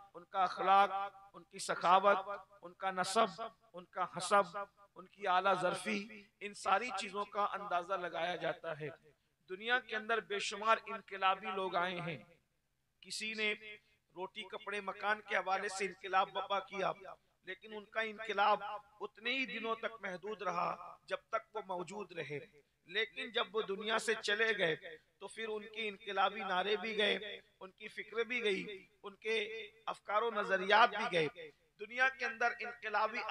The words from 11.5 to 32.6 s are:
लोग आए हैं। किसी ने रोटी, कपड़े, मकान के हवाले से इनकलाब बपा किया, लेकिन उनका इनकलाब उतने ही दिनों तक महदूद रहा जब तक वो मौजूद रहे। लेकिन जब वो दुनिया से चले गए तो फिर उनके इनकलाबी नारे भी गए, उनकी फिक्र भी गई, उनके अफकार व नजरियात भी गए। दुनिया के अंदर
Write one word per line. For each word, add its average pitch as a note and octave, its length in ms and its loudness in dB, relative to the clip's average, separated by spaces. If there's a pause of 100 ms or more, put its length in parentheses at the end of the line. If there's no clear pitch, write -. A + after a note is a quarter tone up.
लोग F#3+ 240 -2
आए F3+ 240 0
हैं। D#3+ 180 -6 (840)
किसी G#3+ 340 -6
ने G#3+ 160 2
रोटी, G#3+ 920 -12
कपड़े, G#3 380 -6
मकान G3+ 460 -2
के A3 80 2
हवाले F#3+ 320 2
से G3 160 -4
इनकलाब F#3+ 520 2
बपा G3 280 0
किया, F#3+ 280 -2 (540)
लेकिन G#3 280 -12
उनका G#3+ 300 -4
इनकलाब G#3+ 540 2 (440)
उतने A3 280 -6
ही C4 180 0
दिनों A3+ 280 -4
तक A3+ 280 -6
महदूद F#3+ 380 -8
रहा F3 560 -2 (100)
जब F#3+ 100 -2 (140)
तक A3 140 -2 (100)
वो G#3+ 120 -4
मौजूद F3+ 400 -6 (100)
रहे। D3 200 -6 (500)
लेकिन A3 460 -4
जब A3 200 0
वो A3 100 0
दुनिया G#3 360 0
से A3 200 0
चले A3 340 2
गए E3+ 220 2 (440)
तो G3 80 -10
फिर A3 200 -8
उनके G#3+ 400 -6
इनकलाबी G3 540 0
नारे F#3+ 340 2
भी A3 180 -2
गए, G3+ 460 0 (200)
उनकी F#3+ 280 -16
फिक्र G#3+ 360 -4
भी A#3+ 160 -2
गई, G3+ 220 2 (420)
उनके G#3 320 -4 (520)
अफकार G#3+ 340 0
व A#3 120 0
नजरियात G3 560 6
भी G#3 180 -2
गए। E3 180 2 (540)
दुनिया A#3+ 300 2
के B3+ 160 -6
अंदर A#3 360 0